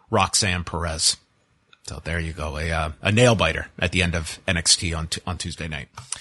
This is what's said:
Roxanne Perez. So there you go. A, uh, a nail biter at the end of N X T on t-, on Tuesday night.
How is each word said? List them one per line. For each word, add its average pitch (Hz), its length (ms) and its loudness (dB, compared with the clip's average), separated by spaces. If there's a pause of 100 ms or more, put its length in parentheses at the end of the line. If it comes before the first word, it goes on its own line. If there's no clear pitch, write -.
(100)
Roxanne 92 540 2
Perez. 82 520 -2 (720)
So 73 160 -12
there 82 160 -4
you 80 120 -4
go. 76 260 -8
A, 82 120 -4
uh, 80 200 -2 (120)
a 98 80 2
nail 117 240 8
biter 80 320 0 (100)
at 90 140 0
the 90 140 4
end 85 100 0
of 80 320 -6
N 92 100 2
X - 200 2
T 85 180 -2
on 80 140 -4
t-, - 180 -6
on 87 100 -4
Tuesday 82 300 -8
night. 76 220 -8 (320)